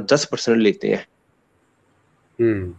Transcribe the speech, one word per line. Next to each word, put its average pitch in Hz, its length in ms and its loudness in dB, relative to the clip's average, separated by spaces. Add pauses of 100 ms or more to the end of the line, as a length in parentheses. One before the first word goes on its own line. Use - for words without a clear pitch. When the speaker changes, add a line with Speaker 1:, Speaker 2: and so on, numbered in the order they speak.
Speaker 1:
दस 147 180 2
परसेंट 117 340 -2
लेते 104 300 0
हैं। 98 180 -2 (1300)
Speaker 2:
हम्म। 98 400 -2